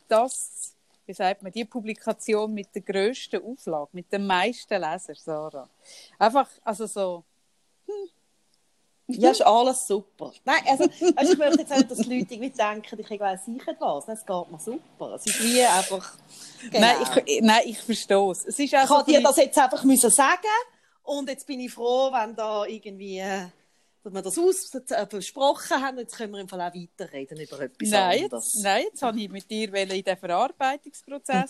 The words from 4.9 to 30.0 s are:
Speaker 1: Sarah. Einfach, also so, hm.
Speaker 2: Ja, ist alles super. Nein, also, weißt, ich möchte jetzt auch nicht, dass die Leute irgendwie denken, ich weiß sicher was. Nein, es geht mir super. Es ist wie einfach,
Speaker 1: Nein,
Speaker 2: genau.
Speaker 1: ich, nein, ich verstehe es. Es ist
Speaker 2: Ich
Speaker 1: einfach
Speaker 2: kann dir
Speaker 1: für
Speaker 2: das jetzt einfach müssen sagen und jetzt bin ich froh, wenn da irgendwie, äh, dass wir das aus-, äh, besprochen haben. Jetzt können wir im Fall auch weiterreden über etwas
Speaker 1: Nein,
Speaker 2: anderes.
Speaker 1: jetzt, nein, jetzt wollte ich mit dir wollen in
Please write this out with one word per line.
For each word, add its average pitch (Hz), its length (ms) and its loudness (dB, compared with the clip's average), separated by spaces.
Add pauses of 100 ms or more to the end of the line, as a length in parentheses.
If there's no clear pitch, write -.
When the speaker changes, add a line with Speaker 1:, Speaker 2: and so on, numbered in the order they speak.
Speaker 1:
Sarah. 151 520 -10 (500)
Einfach, 233 300 4 (140)
also 214 240 -4
so, 185 380 -6 (640)
hm. 403 220 -10 (1000)
Speaker 2:
Ja, 226 260 4
ist - 100 0
alles 247 440 4
super. 196 460 -6 (140)
Nein, 302 200 2
also, 277 180 4
weißt, 339 480 2
ich - 60 6
möchte 294 220 2
jetzt 285 120 -8
auch 277 40 0
nicht, 269 140 2
dass 190 80 -6
die 240 200 -2
Leute 202 160 -6
irgendwie 240 160 -8
denken, 214 560 -4
ich 208 140 -10
weiß 190 240 -4
sicher 277 340 -10
was. 165 280 -4
Nein, 220 100 -10
es - 80 -18
geht 175 260 -6
mir 165 80 -16
super. 170 560 -12
Es - 120 -14
ist 220 160 -2
wie 240 200 4
einfach, 190 540 0 (560)
Speaker 1:
Nein, - 320 6
Speaker 2:
genau. - 220 2
Speaker 1:
ich, 143 160 0
nein, 220 240 8
ich 226 160 -10
verstehe 202 480 2
es. 170 160 -6
Es - 0 -
ist - 140 -6
Speaker 2:
Ich 285 140 0
Speaker 1:
einfach 269 300 6
Speaker 2:
kann - 0 -
dir 294 140 8
Speaker 1:
für 247 60 6
Speaker 2:
das 277 120 6
jetzt 294 220 6
einfach 285 260 4
müssen 254 260 8
sagen 311 360 4 (560)
und 285 260 -6
jetzt - 180 -10
bin 262 140 -8
ich 247 100 -8
froh, 247 420 0
wenn 226 220 -2
da 214 300 -4
irgendwie, 196 540 -10
äh, 190 300 -6 (540)
dass 202 120 -14
wir 190 80 -6
das 190 160 -4
aus-, 359 360 0
äh, 247 320 -4
besprochen 269 760 -2
haben. 262 160 -6
Jetzt - 180 -14
können 208 160 -10
wir 202 80 -12
im 190 80 -14
Fall 180 140 -8
auch 175 120 -6
weiterreden 165 640 -14
über 143 220 -14
etwas 143 300 -6
Speaker 1:
Nein, 202 340 2
Speaker 2:
anderes. - 300 -6
Speaker 1:
jetzt, 214 100 -4
nein, 202 240 0
jetzt - 140 -12
wollte 233 180 -2
ich 202 100 -8
mit 190 200 -14
dir 214 200 -4
wollen 196 200 -4
in 190 120 -4